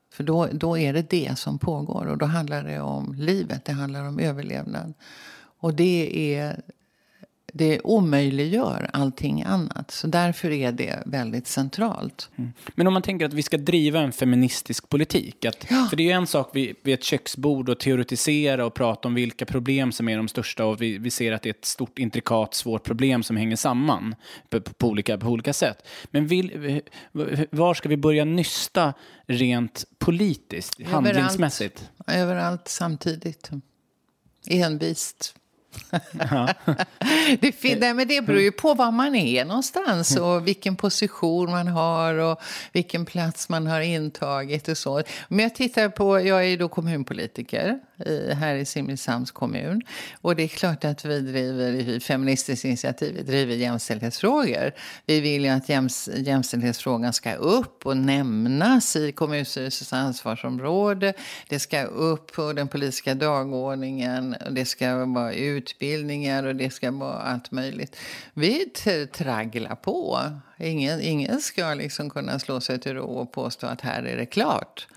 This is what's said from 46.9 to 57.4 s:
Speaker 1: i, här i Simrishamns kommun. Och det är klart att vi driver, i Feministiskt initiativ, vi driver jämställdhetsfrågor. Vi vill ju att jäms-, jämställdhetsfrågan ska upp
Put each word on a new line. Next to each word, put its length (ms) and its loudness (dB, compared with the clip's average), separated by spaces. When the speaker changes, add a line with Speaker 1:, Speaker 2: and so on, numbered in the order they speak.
Speaker 1:
i, 280 -2
här 200 0
i 100 -2
Simrishamns 640 -4
kommun. 520 -4
Och 160 2
det 60 2
är 60 0
klart 360 -2
att 200 -2
vi 160 0
driver, 520 -2
i 280 -2
Feministiskt 640 0
initiativ, 500 -2
vi 80 -8
driver 320 2
jämställdhetsfrågor. 1200 0
Vi 140 4
vill 240 2
ju 60 4
att 180 2
jäms-, 540 0
jämställdhetsfrågan 880 0
ska 220 -2
upp 520 0